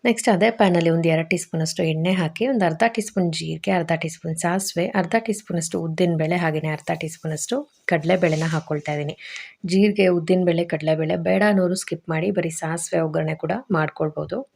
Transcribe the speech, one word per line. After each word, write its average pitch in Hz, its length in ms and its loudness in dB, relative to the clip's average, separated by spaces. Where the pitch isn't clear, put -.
ನೆಕ್ಸ್ಟ್ 233 260 2
ಅದೇ 185 160 4
ಪ್ಯಾನಲ್ಲಿ 175 360 4
ಒಂದು 165 180 2
ಎರಡು 160 180 0
ಟೀ 180 120 -2
ಸ್ಪೂನಷ್ಟು 160 380 -4
ಎಣ್ಣೆ 160 280 0
ಹಾಕಿ 165 320 -2
ಒಂದು 220 160 2
ಅರ್ಧ 165 160 0
ಟೀ 220 140 -2
ಸ್ಪೂನ್ 180 180 -2
ಜೀರಿಗೆ, 160 400 -4
ಅರ್ಧ 170 240 0
ಟೀ 160 120 -6
ಸ್ಪೂನ್ 165 300 -8
ಸಾಸಿವೆ, 180 420 -2
ಅರ್ಧ 170 160 -2
ಟೀ 214 140 -2
ಸ್ಪೂನಷ್ಟು 170 460 -4
ಉದ್ದಿನಬೇಳೆ, 165 580 0
ಹಾಗೇನೆ 156 320 -2
ಅರ್ಧ - 160 -8
ಟೀ 165 140 -8
ಸ್ಪೂನಷ್ಟು 156 400 -6
ಕಡಲೆಬೇಳೆನ 165 640 2
ಹಾಕೊಳ್ತಾ 151 420 -4
ಇದ್ದೀನಿ. 147 200 -4
ಜೀರಿಗೆ, 202 340 4
ಉದ್ದಿನಬೇಳೆ, 170 460 2
ಕಡಲೆಬೇಳೆ 156 440 0
ಬೇಡ 190 140 4
ಅನ್ನೋರು 185 280 2
ಸ್ಕಿಪ್ - 320 -8
ಮಾಡಿ, 165 240 0
ಬರೀ 165 140 -2
ಸಾಸಿವೆ 165 460 -2
ಒಗ್ಗರಣೆ 160 360 -2
ಕೂಡ 160 80 -4
ಮಾಡ್ಕೊಳ್ಬೋದು. 156 600 -2